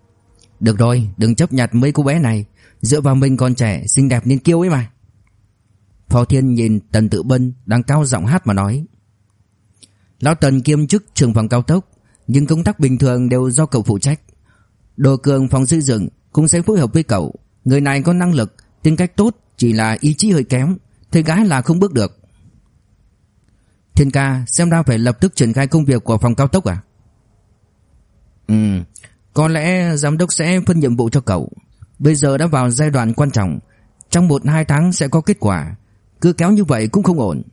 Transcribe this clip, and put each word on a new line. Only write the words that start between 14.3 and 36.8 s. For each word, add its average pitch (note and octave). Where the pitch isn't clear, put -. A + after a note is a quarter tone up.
Đồ C3+
Cường C3+
phòng C3+
xây D#3+
dựng A2+
cũng D#3
sẽ E3+
phối G#3
hợp A#2
với D#3
cậu. F#2
Người C3+
này C#3
có E3+
năng F3
lực, A2+
tính D#3
cách F3+
tốt, G#3+
chỉ A#2
là A2
ý D3+
chí G#3
hơi D3
kém, C3
thấy D#3+
gái E3+
là C#3
không E3+
bước F#3+
được." G#2+
"Thiên C#3
ca, C3+
xem E3+
ra E3
phải A#2+
lập A#2
tức F#3
triển A2+
khai C3+
công D#3
việc B2+
của A2+
phòng A#2
cao C#3
tốc F#3
à?" F#2
"Ừ, G#2+
có D3+
lẽ E3
giám D3
đốc F3
sẽ F3+
phân E3+
nhiệm B2
vụ A#2
cho C3
cậu. F2
Bây D3
giờ C#3
đã D#3+
vào B2+
giai D3
đoạn A#2
quan D3
trọng, F#2
trong F3
một C#3
hai D#3
tháng D#3+
sẽ C#3+
có D#3+
kết G#3
quả. F2+
Cứ F3
kéo E3+
như G#3
vậy A#2